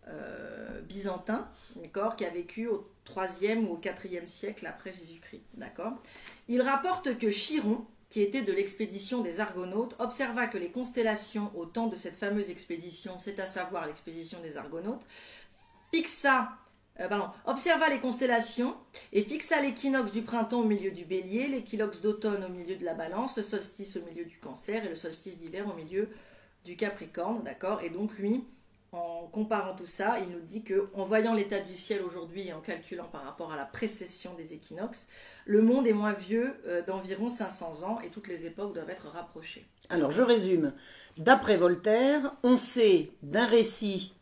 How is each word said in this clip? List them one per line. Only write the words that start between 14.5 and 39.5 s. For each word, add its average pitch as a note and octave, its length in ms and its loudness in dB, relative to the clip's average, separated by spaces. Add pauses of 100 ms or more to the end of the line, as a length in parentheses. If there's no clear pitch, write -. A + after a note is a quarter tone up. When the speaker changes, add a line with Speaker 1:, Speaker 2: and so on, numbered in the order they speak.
Speaker 1:
Argonautes, E3 460 -6 (920)
fixa, C#4 580 4 (500)
euh, F3+ 80 -4
pardon, G3+ 180 0 (200)
observa D#4+ 420 4
les C#4 100 2
constellations A#3+ 760 2 (380)
et G3+ 120 4
fixa D#4 360 0
l'équinoxe C4+ 520 2
du A3 100 0
printemps A#3 380 0
au A#3 40 4
milieu G3 280 2
du F3 120 -10
Bélier, F#3 440 -2
l'équinoxe A3 520 -2
d'automne G#3 440 0
au F#3 40 -6
milieu F3+ 280 -6
de F3 80 -10
la E3+ 100 -2
Balance, F#3+ 420 -4
le A3 60 -4
solstice - 540 -8
au E3+ 120 -8
milieu E3 160 -10
du E3 140 -20
Cancer G#3 460 -6
et G3 40 -6
le E3 80 -8
solstice E3+ 420 -12
d'hiver F3 300 -8
au F#3+ 60 -6
milieu F3 340 -2 (560)
du F3 120 -14
Capricorne, G3 680 -2
d'accord. - 380 -4
Et E3+ 80 -4
donc G#3 280 -4
lui, G#3 260 0 (480)
en E3+ 380 -8
comparant G3+ 440 0
tout F#3 120 -12
ça, G#3 340 0
il F3+ 120 -6
nous E3+ 80 -8
dit E3+ 220 -10
que, G3 320 2
en G3 100 -2
voyant A3 300 4
l'état G3+ 260 0
du F#3+ 140 -10
ciel G3+ 280 -4
aujourd'hui F3 460 -8
et F3 60 -8
en D#3 60 -10
calculant E3+ 500 -10
par C#3+ 140 -12
rapport D3+ 280 -10
à D3+ 40 -6
la C#3 100 -6
précession - 680 -8
des E3 200 -12
équinoxes, E3+ 540 -10 (360)
le G#3 160 8
monde B3 260 8
est A3+ 60 8
moins G#3 220 4
vieux, A3+ 400 0 (120)
euh, F3 160 0
d'environ F#3+ 460 -2
cinq A3 220 -4
cents D#3+ 320 -8
ans A3 180 -4
et - 80 -10
toutes - 200 -14
les E3+ 180 -8
époques G3 260 -6
doivent E3 160 -8
être F3 200 -10
rapprochées. D#3+ 580 -12 (240)